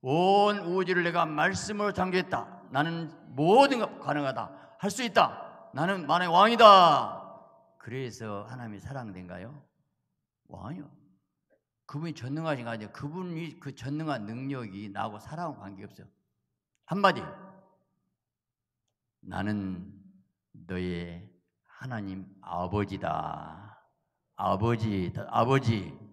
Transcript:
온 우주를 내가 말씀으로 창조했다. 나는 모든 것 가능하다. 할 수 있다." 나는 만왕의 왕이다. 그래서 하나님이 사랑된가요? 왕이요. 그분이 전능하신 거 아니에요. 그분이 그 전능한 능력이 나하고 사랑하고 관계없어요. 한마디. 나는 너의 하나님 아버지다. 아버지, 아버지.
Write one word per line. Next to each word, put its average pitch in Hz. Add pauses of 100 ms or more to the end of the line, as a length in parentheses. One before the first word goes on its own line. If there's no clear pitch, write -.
온 196
우주를 175
내가 170
말씀으로 190
창조했다. 185
나는 160 (240)
모든 233
것 -
가능하다. 135
할 202
수 247
있다." 185 (300)
나는 175
만왕의 175
왕이다. 190
그래서 110
하나님이 117
사랑된가요? 104 (880)
왕이요. - (920)
그분이 151
전능하신 139
거 117
아니에요. 107
그분이 165
그 135
전능한 143
능력이 113
나하고 104
사랑하고 156
관계없어요. 98 (800)
한마디. 196 (2000)
나는 95 (600)
너의 87 (360)
하나님 98 (140)
아버지다. 87 (560)
아버지, 98 (160)
아버지. 113 (180)